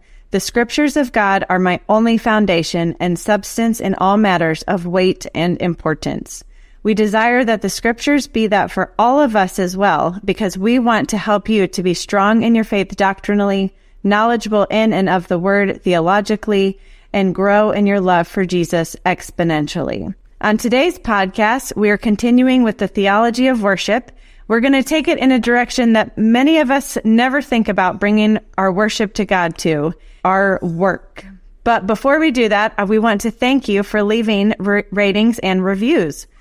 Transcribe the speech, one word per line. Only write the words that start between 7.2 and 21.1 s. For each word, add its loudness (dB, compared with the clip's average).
that -2
the -2
scriptures -2
be -2
that 0
for -4
all 4
of 2
us 0
as -2
well, 0
because -4
we 2
want 0
to -2
help -2
you 2
to -6
be 0
strong 0
in 2
your 2
faith -4
doctrinally, 0
knowledgeable 0
in 2
and 0
of 0
the -2
word 0
theologically, 0
and 0
grow 2
in 0
your 2
love 2
for -2
Jesus -2
exponentially. -4
On 0
today's 0
podcast, -2